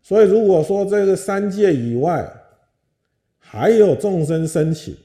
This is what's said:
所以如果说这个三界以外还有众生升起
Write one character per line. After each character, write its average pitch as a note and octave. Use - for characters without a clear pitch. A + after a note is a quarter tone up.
所 G#3+
以 G3
如 G#3+
果 F3
说 G3
这 G3+
个 F#3+
三 G3
界 F#3+
以 A#2
外 C#3+
还 A#2+
有 G#3
众 F#3
生 D#3+
升 D#3+
起 -